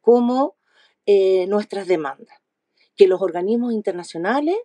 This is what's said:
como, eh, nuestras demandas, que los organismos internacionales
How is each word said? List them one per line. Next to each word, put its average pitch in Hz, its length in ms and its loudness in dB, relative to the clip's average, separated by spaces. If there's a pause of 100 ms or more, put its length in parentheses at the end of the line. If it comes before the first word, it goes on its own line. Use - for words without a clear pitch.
como, 247 560 2 (500)
eh, 190 400 2
nuestras 196 400 -4
demandas, 156 500 -4 (600)
que 202 100 6
los 185 160 0
organismos 202 500 -4
internacionales 208 920 -4